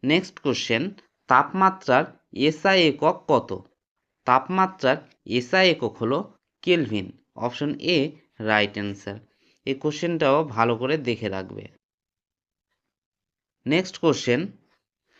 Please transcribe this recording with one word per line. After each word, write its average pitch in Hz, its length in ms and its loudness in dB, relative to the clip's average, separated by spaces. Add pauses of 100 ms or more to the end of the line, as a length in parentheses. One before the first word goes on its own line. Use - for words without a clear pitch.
নেক্সট 165 340 0
কোশ্চেন, 123 520 -2 (360)
তাপমাত্রার 156 800 2 (280)
এসআই 160 560 2
একক 151 400 0
কত? 113 360 0 (600)
তাপমাত্রার 151 720 2 (280)
এসআই 170 460 2
একক 123 260 -2
হলো 135 420 -4 (240)
কেলভিন। 113 500 0 (220)
অপশন 131 460 -6
এ 160 300 0 (280)
রাইট 107 340 0
অ্যান্সার। 101 460 -10 (460)
এই 135 100 -4
কোশ্চেনটাও 151 680 0
ভালো 117 320 0
করে 131 220 -2
দেখে 117 300 -4
রাখবে। 95 400 -10 (2000)
নেক্সট 175 320 -2
কোশ্চেন, 151 480 0 (720)